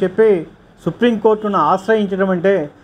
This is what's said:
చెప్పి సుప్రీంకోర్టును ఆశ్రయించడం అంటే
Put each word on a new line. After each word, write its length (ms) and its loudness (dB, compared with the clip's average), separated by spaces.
చెప్పి 440 0
సుప్రీంకోర్టును 760 0
ఆశ్రయించడం 720 0
అంటే 400 0